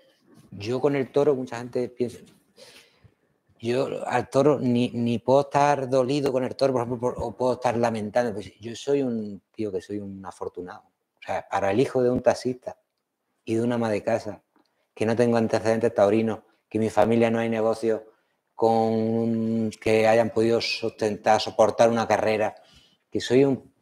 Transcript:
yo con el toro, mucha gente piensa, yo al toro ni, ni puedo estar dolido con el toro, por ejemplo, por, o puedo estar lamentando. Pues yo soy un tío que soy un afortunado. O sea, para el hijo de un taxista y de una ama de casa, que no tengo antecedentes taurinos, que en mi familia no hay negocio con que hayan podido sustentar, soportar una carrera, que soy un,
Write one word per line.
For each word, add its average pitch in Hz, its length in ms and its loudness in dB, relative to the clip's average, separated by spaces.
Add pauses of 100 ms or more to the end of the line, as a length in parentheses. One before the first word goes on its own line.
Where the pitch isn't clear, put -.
(520)
yo 113 300 -6
con 143 140 2
el 131 160 -4
toro, 143 240 2
mucha 127 240 -8
gente 123 300 -6
piensa, - 300 -6 (1400)
yo 120 460 -2
al 120 220 -2
toro 139 300 4
ni, 123 300 0
ni 117 300 -4
puedo 135 220 2
estar 143 480 0
dolido 135 420 0
con 127 120 -2
el 113 120 -6
toro, 135 180 2
por 123 80 0
ejemplo, 120 180 -6
por, 123 240 -4
o 113 120 -6
puedo 123 180 0
estar 117 240 -2
lamentando. 113 560 0
Pues 98 260 -12
yo 113 160 -14
soy 143 280 0
un 107 380 -6 (120)
tío 107 180 -6
que 92 100 -6
soy 104 180 -10
un 98 260 -12
afortunado. 92 580 -12 (360)
O - 60 -20
sea, 95 240 -6
para 98 220 -2
el 104 80 0
hijo 131 220 0
de 123 80 2
un 127 120 0
taxista - 580 -2 (680)
y 113 100 -2
de 113 60 0
una 120 140 0
ama 117 160 0
de 101 100 -2
casa, 107 420 -4 (520)
que 107 100 -4
no 113 100 0
tengo 120 220 4
antecedentes 113 560 0
taurinos, 110 460 2 (300)
que - 80 -4
en 110 80 0
mi 107 40 -2
familia 113 400 4
no 113 100 0
hay 117 100 -2
negocio 110 560 0 (500)
con 113 1120 0 (120)
que 110 260 4
hayan 113 240 4
podido 113 300 2
sustentar, 110 800 0
soportar 110 500 4
una 117 180 0
carrera, 104 480 0 (560)
que 107 100 -4
soy 131 240 4
un, 131 260 -2 (100)